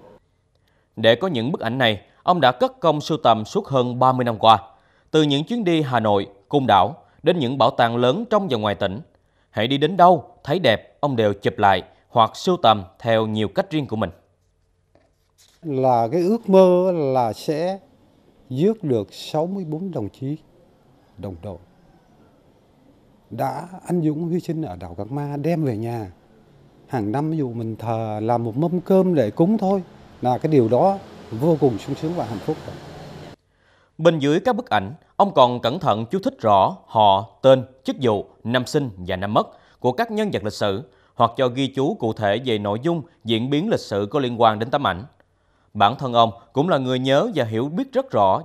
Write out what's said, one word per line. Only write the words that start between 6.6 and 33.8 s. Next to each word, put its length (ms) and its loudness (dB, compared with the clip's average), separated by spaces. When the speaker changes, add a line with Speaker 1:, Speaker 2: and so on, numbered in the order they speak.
Speaker 1:
Đảo 280 4
đến 160 2
những 180 -2
bảo 140 4
tàng 240 0
lớn 340 0
trong 180 0
và 100 -2
ngoài 180 -2
tỉnh. 240 -4
Hãy 180 -4
đi 100 -2
đến 200 -2
đâu, 280 6
thấy 160 -2
đẹp, 400 0
ông 160 -2
đều 180 2
chụp 240 -4
lại 260 4
hoặc 260 2
sưu 220 -2
tầm 260 4
theo 280 0
nhiều 200 -2
cách 240 -4
riêng 160 -4
của 80 -8
mình. 140 -4
Speaker 2:
Là 500 2
cái 100 0
ước 280 0
mơ 420 6
là 420 0
sẽ 460 -4
rước 340 0
được 300 -2
sáu 340 -6
mươi 180 -8
bốn 260 -8
đồng 180 -6
chí 280 -10
đồng 240 -12
đội 160 -12
đã 380 -6
anh 140 -2
dũng 280 -2
hy 100 -2
sinh 220 -6
ở 140 -8
đảo 220 -14
Gạc 140 -10
Ma 260 -8
đem 280 -2
về 120 -2
nhà. 340 -8
Hàng 240 -4
năm 200 -4
ví 60 -4
dụ 160 -4
mình 220 -8
thờ 480 -6
làm 200 0
một 140 -6
mâm 240 -2
cơm 340 2
để 160 2
cúng 260 2
thôi, 260 0
là 160 0
cái 140 -2
điều 160 6
đó 300 2
vô 280 0
cùng 180 2
sung 180 -8
sướng 180 -6
và 120 -6
hạnh 140 -8
phúc 180 -6
rồi. 80 -14